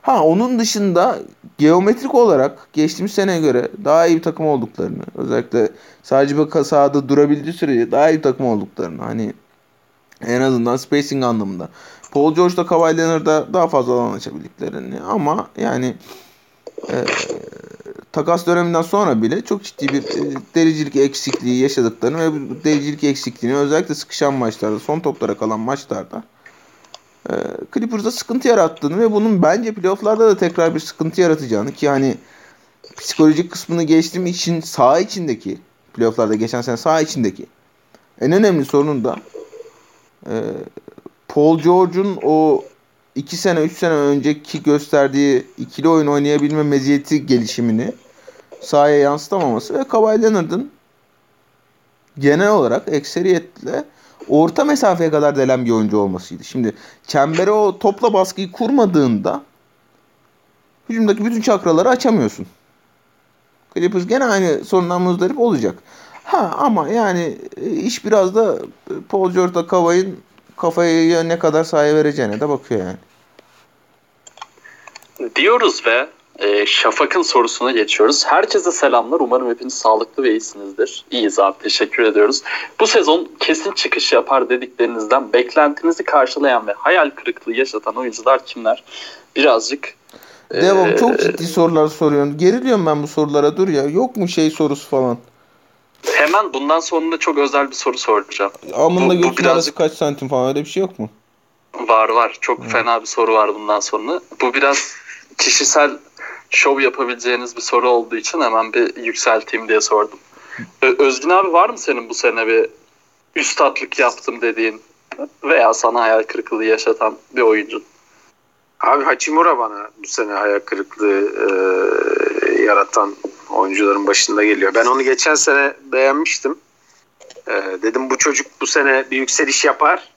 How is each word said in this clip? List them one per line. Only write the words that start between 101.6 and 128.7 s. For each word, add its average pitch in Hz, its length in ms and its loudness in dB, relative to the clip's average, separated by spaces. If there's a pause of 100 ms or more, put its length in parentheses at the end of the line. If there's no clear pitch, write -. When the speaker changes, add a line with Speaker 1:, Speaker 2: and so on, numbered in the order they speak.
Speaker 2:
Var, 110 220 4
var. 113 320 0
Çok 123 240 -4
Speaker 1:
Hı. 117 40 -12
Speaker 2:
fena 117 320 0
bir 110 40 -18
soru 113 280 0
var 107 220 2
bundan 107 240 -2
sonra. 113 420 -6 (200)
Bu 123 120 -2
biraz 139 420 0 (420)
kişisel 147 540 2 (580)
şov 139 300 2
yapabileceğiniz 123 760 -2
bir 120 60 -12
soru 123 280 2
olduğu 117 260 2
için 110 260 -4
hemen 113 320 0
bir 120 220 0
yükselteyim 113 720 -2
diye 107 140 4
sordum. 104 380 0 (640)
Ö-, 131 160 4
Özgün 135 320 2
abi, 185 240 4
var 190 160 4
mı 240 80 -8
senin 120 320 -4
bu 120 40 -10
sene 113 340 0
bir 113 220 2 (640)
üstatlık 139 640 -2
yaptım 123 420 -2
dediğin 113 400 -2 (640)
veya 117 300 4
sana 117 280 0
hayal 110 220 2
kırıklığı 113 420 -6
yaşatan 110 500 0 (200)
bir 127 60 0
oyuncun? 110 420 0 (960)
Speaker 3:
Abi 139 240 2
Hachimura 156 540 2
bana 107 320 -6 (140)
bu 101 40 -16
sene 107 240 -6
hayal 101 280 0
kırıklığı, 98 600 -2 (180)
e, 92 1200 0
yaratan 101 520 2 (340)
oyuncuların 98 580 0
başında 104 360 2
geliyor. 98 320 2
Ben 113 100 4
onu 127 180 2
geçen 131 320 2
sene 143 380 2 (180)
beğenmiştim. 139 640 0 (920)
E, - 60 -6 (280)
dedim 123 280 -2
bu 131 80 0
çocuk 143 300 0 (140)
bu 202 60 -4
sene 135 440 2